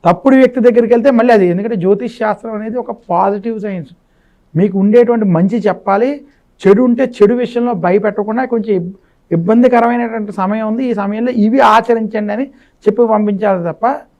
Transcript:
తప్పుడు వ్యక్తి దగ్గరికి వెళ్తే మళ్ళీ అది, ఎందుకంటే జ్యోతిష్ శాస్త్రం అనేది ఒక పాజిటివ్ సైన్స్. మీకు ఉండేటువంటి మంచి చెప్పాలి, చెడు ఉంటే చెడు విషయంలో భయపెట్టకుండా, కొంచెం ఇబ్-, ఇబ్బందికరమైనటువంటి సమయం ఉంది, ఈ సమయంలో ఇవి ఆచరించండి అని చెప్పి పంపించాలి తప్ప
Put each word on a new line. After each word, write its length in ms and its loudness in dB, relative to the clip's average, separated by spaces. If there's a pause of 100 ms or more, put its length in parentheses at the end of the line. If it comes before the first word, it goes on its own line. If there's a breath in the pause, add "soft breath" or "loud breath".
తప్పుడు 300 2
వ్యక్తి 240 4
దగ్గరికి 340 4
వెళ్తే 180 2
మళ్ళీ 220 4
అది, 140 4
ఎందుకంటే 280 -2
జ్యోతిష్ 420 -2
శాస్త్రం 360 -6
అనేది 240 -8
ఒక 140 -8
పాజిటివ్ 680 -4
సైన్స్. 300 -10 (680)
మీకు 220 0
ఉండేటువంటి 460 2
మంచి 320 0
చెప్పాలి, 680 -2 (420 soft breath)
చెడు 140 6
ఉంటే 220 2
చెడు 300 2
విషయంలో 400 -2
భయపెట్టకుండా, 720 -2
కొంచెం 300 -2
ఇబ్-, 180 -6 (380)
ఇబ్బందికరమైనటువంటి 1000 0
సమయం 360 -4
ఉంది, 180 -4
ఈ 80 -2
సమయంలో 380 -4
ఇవి 280 2
ఆచరించండి 760 0
అని 120 -6 (420 soft breath)
చెప్పి 200 2
పంపించాలి 560 0
తప్ప 220 -6 (340)